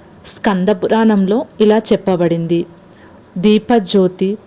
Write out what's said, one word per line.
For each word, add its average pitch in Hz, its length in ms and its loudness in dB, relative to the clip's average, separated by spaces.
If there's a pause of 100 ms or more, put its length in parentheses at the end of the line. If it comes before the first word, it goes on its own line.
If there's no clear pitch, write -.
(360)
స్కంద 185 320 -2
పురాణంలో 214 800 0 (140)
ఇలా 214 180 4
చెప్పబడింది, 170 880 -2 (720)
"దీపజ్యోతి 202 1080 0